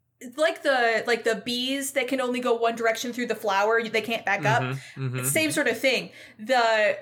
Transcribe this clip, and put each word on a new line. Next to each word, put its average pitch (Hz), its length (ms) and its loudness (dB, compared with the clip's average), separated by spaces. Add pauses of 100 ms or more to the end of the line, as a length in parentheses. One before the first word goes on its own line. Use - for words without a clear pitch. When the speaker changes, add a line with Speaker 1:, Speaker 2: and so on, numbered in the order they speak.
(360)
Speaker 1:
like 320 280 0
the, 240 440 2
like 233 160 0
the 226 120 2 (100)
bees 262 480 -2
that 254 140 0
can 262 120 -2
only 247 200 -2
go 247 160 2
one 233 200 2
direction 226 380 -2
through 233 140 -4
the 220 80 -2
flower, 214 480 2
they 220 180 -2
can't 226 240 -4
back 196 200 0
up. 208 180 2
Speaker 2:
Mm-hmm, 131 420 -6 (120)
mm-hmm. 127 80 -4
Speaker 1:
Same 302 260 0
sort 285 160 0
of 233 120 -2
thing. 220 300 0 (300)
The, 220 640 4